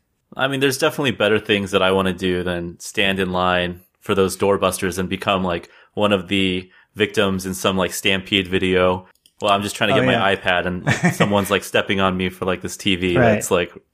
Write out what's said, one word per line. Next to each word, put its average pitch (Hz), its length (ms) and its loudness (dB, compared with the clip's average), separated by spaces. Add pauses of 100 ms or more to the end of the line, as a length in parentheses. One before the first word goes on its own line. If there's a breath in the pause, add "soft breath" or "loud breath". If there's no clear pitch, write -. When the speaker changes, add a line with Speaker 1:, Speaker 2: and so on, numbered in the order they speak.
(360)
Speaker 1:
I 131 120 0
mean, 139 140 -2
there's 135 180 0
definitely 151 320 0
better 104 260 2
things 101 340 0
that 98 120 4
I 92 80 6
wanna 95 220 2
do 90 280 -2
than 87 380 -6
stand 98 400 0
in 92 120 -2
line 90 500 0 (180)
for - 160 -4
those 95 200 2
doorbusters 95 640 0
and 92 100 -2
become, 95 360 -2
like, 87 260 -4 (240 soft breath)
one 104 180 0
of 90 160 0
the 92 440 -2 (240 soft breath)
victims 98 500 0
in 95 80 -4
some, 95 240 -2
like, 90 160 -2
Stampede 95 540 0
video. 92 580 2 (360 soft breath)
Well, 107 100 2
I'm 101 100 2
just 101 140 -6
trying 110 140 0
to 98 60 2
Speaker 2:
Oh, 92 40 2
Speaker 1:
get 82 80 0
my 95 60 2
Speaker 2:
yeah. 98 220 2
Speaker 1:
iPad 90 300 0
and 90 480 -2
Speaker 2:
<laughs> - 0 -
Speaker 1:
someone's, 104 380 0
like, 95 120 2
stepping 104 360 -2
on 95 180 2
me 92 120 -2
for, 92 160 -8
like, 90 160 -2
this - 160 -10
T 98 180 -2
V 87 200 0
Speaker 2:
Right. 117 180 4
Speaker 1:
that's, - 180 -2
like, 90 200 0 (220)